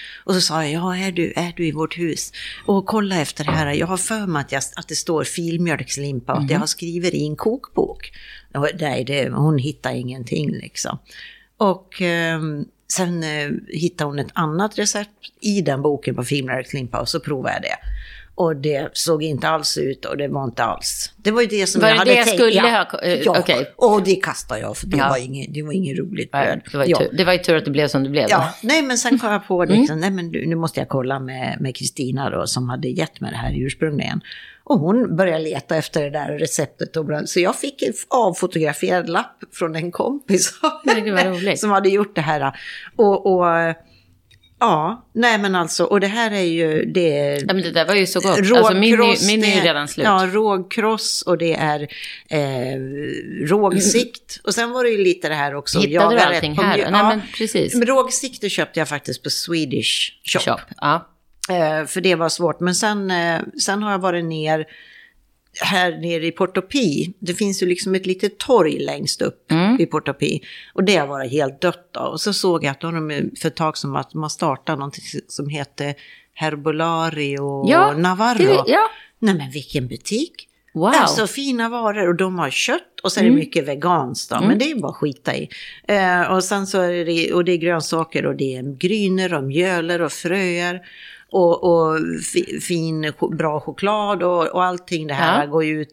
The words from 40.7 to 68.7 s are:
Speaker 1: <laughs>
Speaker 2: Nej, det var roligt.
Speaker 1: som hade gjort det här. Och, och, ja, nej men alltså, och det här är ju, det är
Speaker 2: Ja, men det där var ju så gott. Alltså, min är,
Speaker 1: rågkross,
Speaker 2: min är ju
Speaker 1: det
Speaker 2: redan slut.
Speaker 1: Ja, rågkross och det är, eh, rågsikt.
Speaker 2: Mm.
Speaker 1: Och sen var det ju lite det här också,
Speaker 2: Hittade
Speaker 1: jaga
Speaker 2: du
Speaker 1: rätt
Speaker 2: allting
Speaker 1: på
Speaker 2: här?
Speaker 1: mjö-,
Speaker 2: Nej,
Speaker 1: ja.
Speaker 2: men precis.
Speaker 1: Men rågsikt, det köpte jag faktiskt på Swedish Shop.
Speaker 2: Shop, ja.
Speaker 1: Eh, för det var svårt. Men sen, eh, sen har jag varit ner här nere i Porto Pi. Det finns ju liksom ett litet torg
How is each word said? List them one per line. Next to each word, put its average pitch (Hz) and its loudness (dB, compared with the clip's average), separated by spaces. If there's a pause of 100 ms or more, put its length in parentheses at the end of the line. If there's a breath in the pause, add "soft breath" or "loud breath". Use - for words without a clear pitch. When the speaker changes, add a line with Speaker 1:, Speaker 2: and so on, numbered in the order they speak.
Speaker 1:
<laughs> 311 -10
Speaker 2:
Nej, 226 4
det 214 -2
var 185 4
roligt. 185 0
Speaker 1:
som 214 0
hade 196 4
gjort 202 2
det 175 0
här. 143 0 (400 loud breath)
Och, 202 4 (100)
och, 175 4 (1160 soft breath)
ja, 190 2
nej 226 4
men 196 0
alltså, 170 2
och 202 4
det 196 2
här 220 0
är 202 0
ju, 165 2
det 156 2
är 143 0
Speaker 2:
Ja, 180 -2
men 185 2
det 170 -4
där 160 2
var 190 2
ju 196 4
så 180 -2
gott. 185 4
Alltså, 220 6
min 220 6
är, - 8
Speaker 1:
rågkross, 233 4
Speaker 2:
min 214 4
är 214 4
ju 185 4
Speaker 1:
det 175 4
Speaker 2:
redan 147 0
slut. 147 -2
Speaker 1:
Ja, 190 4
rågkross 214 0
och 175 0
det 165 0
är, 151 -2 (400 loud breath)
eh, 135 -2 (680)
rågsikt. 196 2
Speaker 2:
Mm. - -20
Speaker 1:
Och 202 -2
sen 233 -2
var 247 0
det 240 4
ju 202 2
lite 170 2
det 151 -2
här 143 -2
också, 143 -4
Speaker 2:
Hittade 185 2
Speaker 1:
jaga - 6
Speaker 2:
du 240 4
Speaker 1:
rätt - 8
Speaker 2:
allting 151 0
Speaker 1:
på 202 2
Speaker 2:
här? 196 4
Speaker 1:
mjö-, - 0
Speaker 2:
Nej, 202 4
Speaker 1:
ja. 208 6
Speaker 2:
men 220 2 (180)
precis. 208 0
Speaker 1:
Men 240 4
rågsikt, 262 0
det 208 -4
köpte 165 -2
jag 147 0
faktiskt 143 -6
på 147 -6
Swedish - -2 (120)
Shop. - -2
Speaker 2:
Shop, - 0 (200)
ja. 160 0 (440)
Speaker 1:
Eh, 156 0
för 185 -6
det 180 4
var 160 0
svårt. 160 -2
Men 175 0
sen, 208 -2
eh, 170 0 (220)
sen 202 -2
har 214 -2
jag 190 -2
varit 175 -2
ner 156 -2 (920 loud breath)
här 180 0
nere 165 -4
i 165 -2
Porto 185 -2
Pi. 180 -2
Det 175 -6
finns 196 -2
ju 185 2
liksom 180 0
ett 185 -2
litet 185 -2
torg 175 4